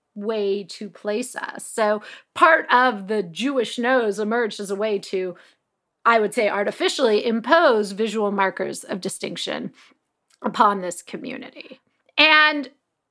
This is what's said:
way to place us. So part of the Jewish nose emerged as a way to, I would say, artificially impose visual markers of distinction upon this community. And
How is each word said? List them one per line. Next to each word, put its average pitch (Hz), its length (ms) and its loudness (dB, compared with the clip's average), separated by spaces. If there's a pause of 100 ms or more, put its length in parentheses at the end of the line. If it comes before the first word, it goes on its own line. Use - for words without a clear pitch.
(140)
way 202 480 -2
to 196 260 -14
place 208 460 -6
us. - 320 -10
So 214 340 0 (320)
part 320 380 4
of 240 380 2
the 214 160 0
Jewish 214 520 -4
nose 233 440 0
emerged 220 400 -2
as 196 100 -8
a 202 60 -4
way 208 240 -2
to, 185 340 -6 (720)
I 233 140 6
would 208 160 0
say, 214 140 2
artificially 214 760 2
impose 233 680 4
visual 208 400 -2
markers 190 500 -2
of - 180 -6
distinction - 720 -8 (680)
upon 202 380 2
this 180 200 -8
community. - 800 -14 (400)
And 302 520 4 (400)